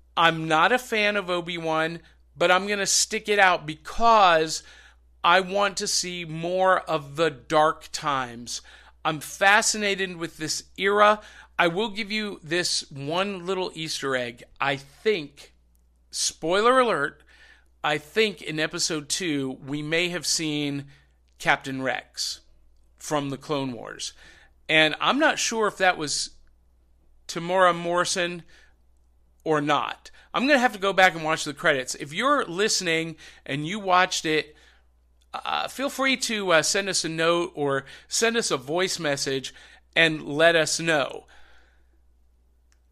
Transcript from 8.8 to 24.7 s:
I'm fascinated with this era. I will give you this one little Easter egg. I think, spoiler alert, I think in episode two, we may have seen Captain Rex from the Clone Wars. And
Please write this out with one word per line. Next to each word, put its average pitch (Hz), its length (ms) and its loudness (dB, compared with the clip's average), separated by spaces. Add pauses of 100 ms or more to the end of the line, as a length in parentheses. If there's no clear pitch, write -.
I'm 156 140 -2
fascinated 196 1000 0
with 165 200 -10
this 151 260 -6 (140)
era. 208 440 4 (380)
I 175 80 4
will 196 220 -2
give 202 220 -8
you 208 320 -6
this 165 480 -4
one 170 540 -4
little 185 280 -4
Easter 151 420 -4
egg. 123 280 -6 (160)
I 139 160 0
think, - 800 -4 (580)
spoiler 208 680 2
alert, 185 420 0 (600)
I 151 160 -2
think 208 420 -4
in 156 180 -6
episode 160 500 -4
two, 143 540 -4
we 147 200 -8
may 165 260 0
have 170 160 -6
seen 147 600 -2 (520)
Captain 135 460 -2
Rex - 580 -8 (560)
from 143 320 -4
the 135 80 -8
Clone 135 360 -6
Wars. - 400 -12 (540)
And 156 320 4